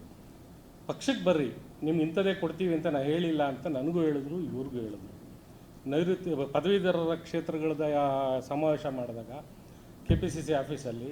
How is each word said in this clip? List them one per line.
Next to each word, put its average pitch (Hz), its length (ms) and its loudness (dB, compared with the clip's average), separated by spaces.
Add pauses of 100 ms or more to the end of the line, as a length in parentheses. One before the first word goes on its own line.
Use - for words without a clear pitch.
(880)
ಪಕ್ಷಕ್ಕೆ 214 380 -2
ಬರ್ರಿ, 156 240 6 (340)
ನಿಮ್ಗೆ 156 200 4
ಇಂಥದ್ದೇ 190 320 2
ಕೊಡ್ತೀವಿ 170 420 0
ಅಂತ 160 100 0
ನಾ 147 140 2 (100)
ಹೇಳಿಲ್ಲ" 165 300 2 (120)
ಅಂತ 127 140 -10
ನನಗೂ 156 340 0
ಹೇಳಿದ್ರು, 147 360 0 (120)
ಇವ್ರಿಗೂ 127 360 -6
ಹೇಳಿದ್ರು. 98 260 -10 (760)
ನೈಋತ್ಯ 175 460 2 (180)
ಪದವೀಧರರ 170 680 4
ಕ್ಷೇತ್ರಗಳದ, 160 640 -2 (160)
ಆ, 143 40 4 (460)
ಸಮಾವೇಶ 151 340 2 (140)
ಮಾಡಿದಾಗ 117 320 -8 (760)
ಕೆ - 80 6
ಪಿ 175 140 0
ಸಿ 156 120 -6
ಸಿ 147 120 0
ಆಫೀಸಲ್ಲಿ 127 580 -4